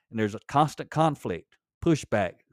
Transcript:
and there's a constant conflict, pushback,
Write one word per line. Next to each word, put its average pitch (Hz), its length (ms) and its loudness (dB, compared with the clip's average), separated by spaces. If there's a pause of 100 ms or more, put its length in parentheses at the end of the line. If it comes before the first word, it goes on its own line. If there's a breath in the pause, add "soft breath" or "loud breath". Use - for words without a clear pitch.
(120)
and 113 80 -6
there's 107 160 0
a 104 60 -10
constant 143 500 0
conflict, 147 640 -2 (260)
pushback, 107 580 0 (120)